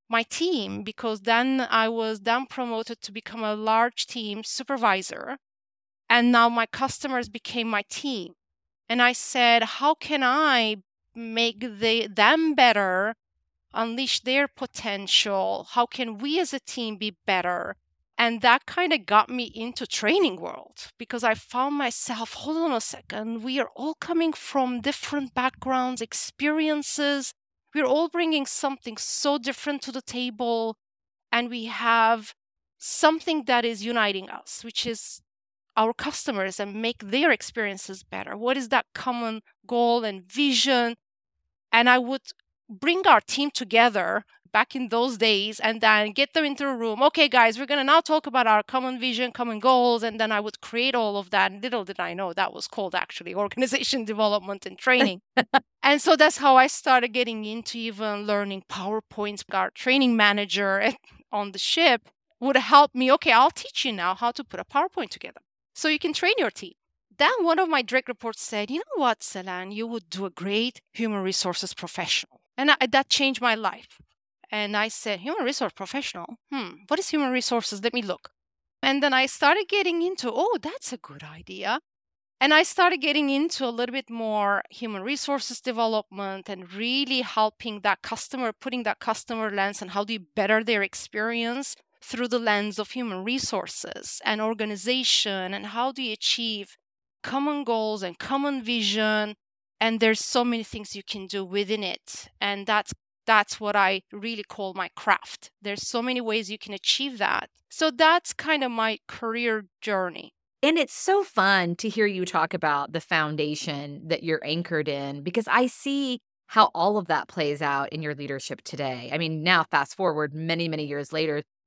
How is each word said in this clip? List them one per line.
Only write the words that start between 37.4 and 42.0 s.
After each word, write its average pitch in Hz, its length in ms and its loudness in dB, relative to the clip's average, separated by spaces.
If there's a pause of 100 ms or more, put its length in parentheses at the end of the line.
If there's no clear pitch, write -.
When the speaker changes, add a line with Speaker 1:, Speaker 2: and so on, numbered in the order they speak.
Speaker 1:
better. 190 320 -10
What 247 220 -2
is 247 100 -6
that 240 260 2
common 233 480 -4 (240)
goal 240 380 2
and 196 180 -6
vision?" 240 760 2 (760)
And 240 160 6
I 247 100 8
would 254 280 -4 (420)